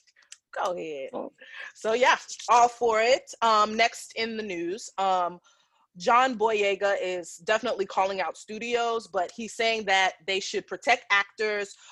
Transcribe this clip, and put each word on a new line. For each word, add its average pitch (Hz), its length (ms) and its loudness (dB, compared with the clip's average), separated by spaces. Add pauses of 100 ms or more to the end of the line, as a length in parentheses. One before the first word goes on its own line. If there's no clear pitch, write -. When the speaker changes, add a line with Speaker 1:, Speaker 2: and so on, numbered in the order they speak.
(540)
Speaker 1:
Go 190 180 -4
ahead." 156 400 -8
Speaker 2:
Oh. - 200 -10 (420)
Speaker 1:
So, 220 180 -4
yeah, 254 240 4 (320)
all 240 200 8
for 226 340 0
it. 254 280 2 (120)
Um, 214 340 4
next - 400 0
in 226 220 -6
the 214 40 -6
news, 180 540 -6
um, 180 420 0 (580)
John 240 400 4
Boyega 202 640 0
is 185 360 -6
definitely 214 500 -2
calling 196 340 -2
out 165 160 -4
studios, 233 680 -4
but 180 300 -4
he's 220 180 -10
saying 226 300 -2
that 190 300 2 (120)
they 190 140 -2
should 196 260 -6
protect 247 460 0
actors 202 640 -2 (160)